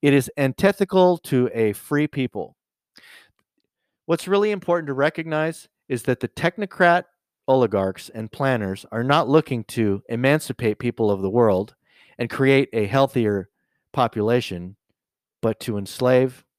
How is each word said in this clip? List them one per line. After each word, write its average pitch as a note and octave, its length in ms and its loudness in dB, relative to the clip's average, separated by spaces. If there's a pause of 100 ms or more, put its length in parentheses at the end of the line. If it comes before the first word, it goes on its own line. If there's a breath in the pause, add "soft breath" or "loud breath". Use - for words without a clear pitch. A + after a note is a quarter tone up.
It C#3+ 140 4
is C#3 240 2
antithetical F3+ 840 2
to B2 280 0
a A2 220 0
free D3 340 -2
people. A#2+ 480 -8 (1500 loud breath)
What's D#3+ 200 -2
really G3+ 240 2
important F3 360 -2
to C#3+ 80 -6
recognize D#3+ 760 -2 (200)
is B2 160 -4
that B2+ 160 0
the A#2+ 80 -6
technocrat F3 760 0 (420)
oligarchs G#2 640 2
and A2 240 -12
planners A2 580 -2
are A#2 140 -4
not C#3 240 2
looking C#3 360 2
to G2+ 440 -2
emancipate A#2+ 680 -2
people A2+ 320 -2
of G2 100 -2
the F#2+ 100 -2
world G#2+ 440 2 (440 soft breath)
and A#2 120 -6
create C3+ 420 2
a G#2+ 140 -2
healthier G#2+ 640 0 (420)
population, G#2+ 840 -2 (680)
but A2 160 -2
to A2 180 -6
enslave B2+ 680 -2 (140)